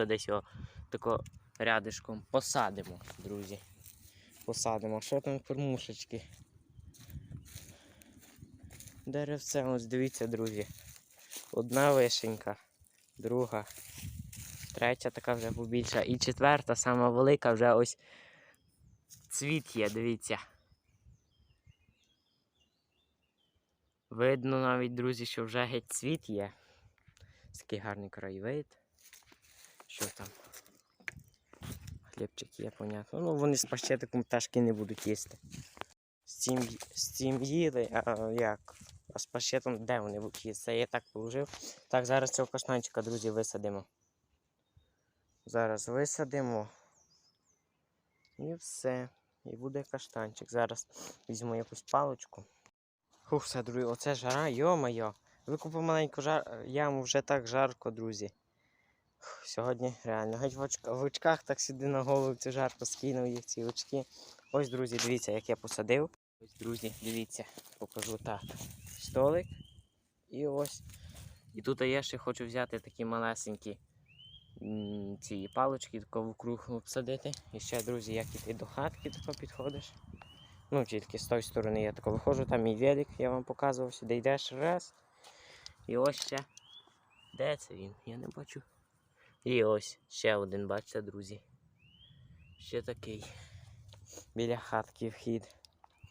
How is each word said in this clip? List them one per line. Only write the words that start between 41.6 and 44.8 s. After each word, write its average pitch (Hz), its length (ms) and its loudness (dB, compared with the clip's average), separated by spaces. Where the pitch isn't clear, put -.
Так, 127 180 4
зараз 131 240 4
цього 131 180 0
каштанчика, 123 540 -2
друзі, 113 280 -2
висадимо. 104 540 -2